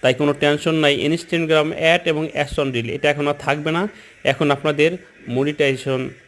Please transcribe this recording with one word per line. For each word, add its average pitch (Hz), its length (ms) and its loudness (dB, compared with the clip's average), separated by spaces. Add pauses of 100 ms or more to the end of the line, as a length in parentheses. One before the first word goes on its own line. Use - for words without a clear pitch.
তাই 127 120 2
কোনো 147 200 2
টেনশন 147 420 0
নাই। 147 340 2
Instagram 160 680 0
অ্যাড 170 280 4
এবং 156 280 -2
ads 147 300 -2
on 135 120 -2
reel 117 160 -4
এটা 87 180 0
এখন 147 180 0
আর 147 120 0
থাকবে 151 320 -2
না। 175 160 -2 (360)
এখন 143 280 2
আপনাদের 151 460 0 (300)
মনিটাইজেশন 135 800 0 (180)